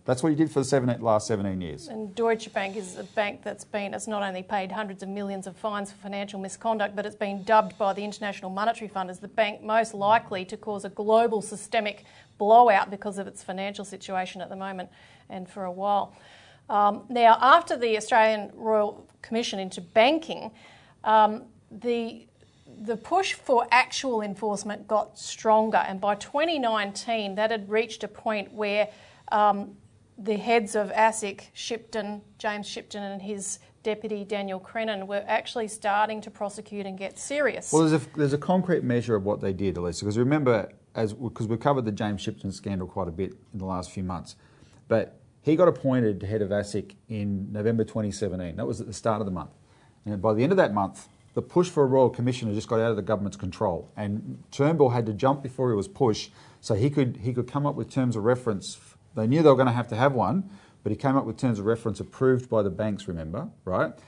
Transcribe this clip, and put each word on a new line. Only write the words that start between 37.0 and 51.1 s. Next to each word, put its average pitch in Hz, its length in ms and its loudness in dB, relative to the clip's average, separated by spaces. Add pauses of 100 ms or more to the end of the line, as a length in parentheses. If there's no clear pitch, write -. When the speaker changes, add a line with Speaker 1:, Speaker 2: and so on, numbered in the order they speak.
Speaker 2:
serious. - 560 -2
Speaker 1:
Well, 160 140 6
there's 156 160 2
a, - 120 -14
there's 143 180 2
a 147 40 0
concrete 180 460 0
measure 120 320 0
of 95 100 0
what 104 160 -2
they 98 120 -2
did, 92 220 -2
Elisa, 87 300 -4
'cause 104 120 0
remember, 123 540 2 (220)
as, 104 220 -2 (180)
'cause 110 140 -6
we've 113 120 -2
covered 139 260 2
the 107 60 0
James 104 300 -4
Shipton 98 300 -6
scandal 92 360 -6
quite 90 200 -4
a 85 40 -6
bit 92 200 -4 (220)
in 104 60 -8
the 92 60 -6
last 90 240 -6
few 98 140 -8
months, 90 320 -8 (520)
but 110 300 0 (240)
he 151 140 2
got 175 120 6
appointed 123 540 2
head 104 220 -2
of 95 80 -2
asic 101 420 -4 (160)
in 101 420 -4
November 110 320 0
twenty 104 280 -4
seventeen. 90 440 -6
That 131 120 -6
was 113 120 -6
at 113 80 -10
the 107 60 -12
start 107 260 0
of 107 60 -2
the 95 60 -4
month. 80 180 -6 (560)
And 104 160 -4
by 107 120 4
the 110 100 2
end 165 100 4
of 190 40 4
that 123 180 4
month, 95 340 -4 (240)